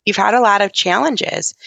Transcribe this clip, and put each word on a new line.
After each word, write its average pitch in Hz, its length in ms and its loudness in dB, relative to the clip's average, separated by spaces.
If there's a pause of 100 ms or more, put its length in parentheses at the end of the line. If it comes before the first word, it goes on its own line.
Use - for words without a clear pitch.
You've 202 140 -2
had 208 160 2
a 247 80 4
lot 202 180 4
of 196 140 -2
challenges. - 800 -2 (120)